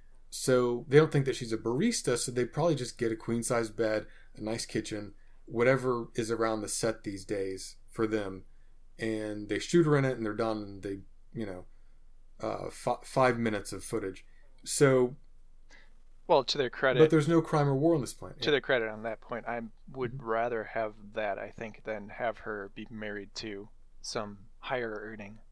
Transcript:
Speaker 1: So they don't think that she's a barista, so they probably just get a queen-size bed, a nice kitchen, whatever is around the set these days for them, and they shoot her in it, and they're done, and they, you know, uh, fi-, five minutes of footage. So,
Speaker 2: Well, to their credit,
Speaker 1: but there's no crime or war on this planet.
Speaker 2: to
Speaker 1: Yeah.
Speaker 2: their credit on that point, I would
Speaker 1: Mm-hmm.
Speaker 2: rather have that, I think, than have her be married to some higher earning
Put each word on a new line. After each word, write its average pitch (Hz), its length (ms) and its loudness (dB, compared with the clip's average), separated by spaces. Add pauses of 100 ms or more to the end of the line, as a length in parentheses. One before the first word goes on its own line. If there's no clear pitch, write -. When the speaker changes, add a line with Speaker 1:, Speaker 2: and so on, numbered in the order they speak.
(300)
Speaker 1:
So 123 580 2
they 135 100 8
don't 156 120 6
think 139 140 2
that 123 120 -2
she's 113 160 -6
a 110 60 0
barista, 127 600 0
so - 120 -2
they 120 140 0
probably 151 300 0
just 123 240 -6
get 113 140 0
a 110 40 -2
queen-size 117 540 0
bed, 107 360 0 (280)
a - 80 -12
nice 110 240 -4
kitchen, 104 480 -6 (320)
whatever 123 680 2
is 113 160 -2
around 110 300 0
the 101 80 -6
set - 360 -2
these 98 200 -8
days 95 520 -6 (140)
for 113 160 0
them, 101 360 -2 (560)
and 107 500 -4
they 101 120 0
shoot 170 260 6
her 147 100 6
in 135 80 4
it, 131 120 0
and 113 100 -4
they're 107 80 -2
done, 110 240 0
and 101 240 -10
they, 101 160 -6 (340)
you 110 140 -6
know, 90 180 -10 (800)
uh, 101 280 -4
fi-, - 320 -2
five 127 360 4
minutes 107 340 -2
of 95 100 -8
footage. 101 440 -6 (360)
So, 131 540 4 (1120)
Speaker 2:
Well, 143 180 6
to - 140 -2
their 127 120 2
credit, 131 300 4
Speaker 1:
but 156 100 12
there's 156 180 4
no 165 120 6
crime 147 280 2
or 135 80 2
war 165 180 4
on 139 80 2
this 107 100 -6
planet. - 300 -12
Speaker 2:
to - 40 0
Speaker 1:
Yeah. 160 40 4
Speaker 2:
their 135 100 4
credit 120 300 2
on 107 140 -10
that 113 180 -6
point, 113 240 -8
I 117 160 -4 (300)
would 127 220 -4
Speaker 1:
Mm-hmm. 117 120 -10
Speaker 2:
rather 113 380 0
have 110 280 -4 (220)
that, 104 240 -2
I 104 120 -10
think, - 340 -12
than 104 260 -8
have 113 280 -4
her 104 360 -8
be 110 160 -10
married 104 460 -10
to 107 340 -10 (320)
some 104 360 -8 (200)
higher 113 440 -4
earning 107 360 -12 (140)